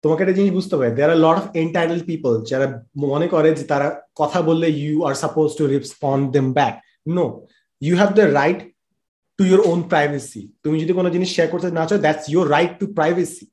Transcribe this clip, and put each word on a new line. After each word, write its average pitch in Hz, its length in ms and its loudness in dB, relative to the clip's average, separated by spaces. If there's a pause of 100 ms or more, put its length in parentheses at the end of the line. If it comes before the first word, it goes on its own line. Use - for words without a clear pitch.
তোমাকে 156 220 0
একটা 185 100 2
জিনিস 196 180 2
বুঝতে 180 240 -2
হবে, 131 120 0
there 123 200 0
are 165 100 4
a 165 80 4
lot 160 100 6
of 170 300 -4
entitled 170 440 -2
people 120 360 -2
যারা 131 380 -4 (140)
মনে 143 300 -2
করে 160 280 2
যে 139 80 -8
তারা 143 380 -2 (140)
কথা 156 260 0
বললে 160 260 2
you 151 380 -2
are 135 160 -4
supposed 156 420 -2
to 139 160 0
respond 139 520 -4
them 131 220 0
back। 127 200 2 (420)
No, 175 100 0 (580)
you 165 120 2
have 196 160 4
the 196 200 4
right 143 280 0 (840)
to - 40 4
your 190 200 4
own 170 240 0
privacy। 143 580 -2 (160)
তুমি 156 160 0
যদি 165 140 0
কোনো 180 160 0
জিনিস 180 260 -2
শেয়ার 165 140 2
করতে 175 220 -4
না 160 140 -2
চাও, 202 120 0
that's 151 380 0
your 170 160 2
right 170 340 0
to - 80 -10
privacy। 170 600 -2